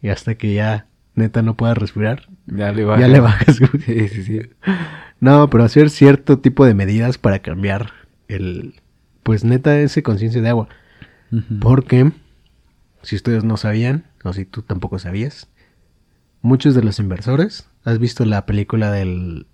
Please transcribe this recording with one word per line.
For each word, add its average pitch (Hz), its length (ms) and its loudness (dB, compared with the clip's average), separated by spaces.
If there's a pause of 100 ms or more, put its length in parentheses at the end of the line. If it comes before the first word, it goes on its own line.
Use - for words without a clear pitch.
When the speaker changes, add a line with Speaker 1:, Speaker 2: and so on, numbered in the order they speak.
Speaker 1:
Y 113 80 -6
hasta 107 260 -6
que 107 180 -4
ya, 107 340 -2 (280)
neta, 110 280 -2
no 113 120 -2
puedas 117 240 -2
respirar. 107 500 -6 (180)
Speaker 2:
Ya 101 260 -6
le 107 100 -4
Speaker 1:
Ya 104 60 0
Speaker 2:
bajas. 120 220 4
Speaker 1:
le 131 100 8
bajas, 117 400 2
güey. 131 220 2
Speaker 2:
Sí, 113 260 -2
sí, 104 160 -10
sí. 110 160 -6 (800)
Speaker 1:
No, 143 280 6
pero 117 140 4
hacer 147 280 6
cierto 139 500 4
tipo 135 260 4
de 113 80 6
medidas 107 440 -2
para 98 200 0
cambiar 98 540 -6 (340)
el, 95 480 -10 (480)
pues, 110 220 0
neta, 131 340 2
ese 147 240 0
conciencia 113 400 -2
de 113 60 0
agua. 117 200 -2 (600)
Speaker 2:
Ujú. 113 300 -6
Speaker 1:
Porque, 131 500 2 (920)
si - 120 -10
ustedes 110 300 -2
no 110 120 -2
sabían, 117 500 -4 (180)
o 92 80 -6
si 95 120 -8
tú - 180 -14
tampoco - 360 -8
sabías, 98 480 -10 (960)
muchos 131 320 2
de 123 80 2
los 107 160 -2
inversores, 117 680 -4 (160)
¿has 113 140 -2
visto 120 260 -2
la 104 220 -2
película 104 440 -2
del 90 640 -6